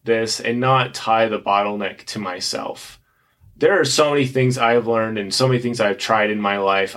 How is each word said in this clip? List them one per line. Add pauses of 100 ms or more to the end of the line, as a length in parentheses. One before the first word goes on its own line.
this
and
not
tie
the
bottleneck
to
myself. (560)
There
are
so
many
things
I've
learned
and
so
many
things
I've
tried
in
my
life.